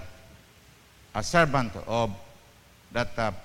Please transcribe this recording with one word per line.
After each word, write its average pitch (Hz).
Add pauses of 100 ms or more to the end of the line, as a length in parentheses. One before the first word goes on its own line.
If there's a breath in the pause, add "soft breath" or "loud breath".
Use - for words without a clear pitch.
(1120)
uh, 104
servant 135 (140)
of 113 (800)
that, 117
uh, 110 (140)